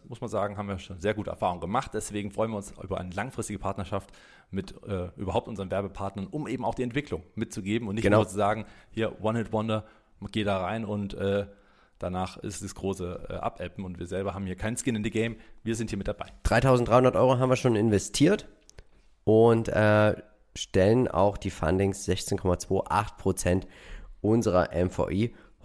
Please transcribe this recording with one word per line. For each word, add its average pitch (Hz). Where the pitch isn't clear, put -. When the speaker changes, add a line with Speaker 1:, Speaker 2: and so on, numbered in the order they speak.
Speaker 1:
muss 120
man -
sagen, 101
haben 101
wir 98
schon 92
sehr 101
gute 98
Erfahrungen 87
gemacht. 104
Deswegen 101
freuen 113
wir 107
uns -
über 92
eine 90
langfristige 104
Partnerschaft 98
mit, 95
äh, 92
überhaupt 92
unseren 95
Werbepartnern, 98
um 151
eben 120
auch 110
die 123
Entwicklung 117
mitzugeben 110
und 98
nicht 113
Speaker 2:
Genau. 104
Speaker 1:
nur 107
zu 92
sagen, 104
hier, -
One-Hit-Wonder, 110
geh 107
da 98
rein 104
und, 101
äh, 98
danach 90
ist 104
das 98
große, 90
äh, -
Abebben 90
und 90
wir 87
selber 95
haben 98
hier 92
kein 110
Skin 117
in 107
the 110
Game. 110
Wir 113
sind 113
hier 101
mit 98
dabei. -
Speaker 2:
Dreitausenddreihundert 123
Euro 127
haben 131
wir 127
schon 123
investiert 117
und, 113
äh, 107
stellen 110
auch 101
die 98
Fundings 95
sechzehn 92
Komma 87
zwei 95
acht 101
Prozent 92
unserer 104
M 90
V -
I 110